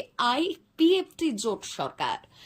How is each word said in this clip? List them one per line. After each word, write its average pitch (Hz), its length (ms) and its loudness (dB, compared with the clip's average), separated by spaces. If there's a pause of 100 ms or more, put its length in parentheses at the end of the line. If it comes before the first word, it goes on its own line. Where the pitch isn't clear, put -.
(180)
আইপিএফটি 330 1120 0
জোট 208 340 -4
সরকার। 135 520 -4 (280)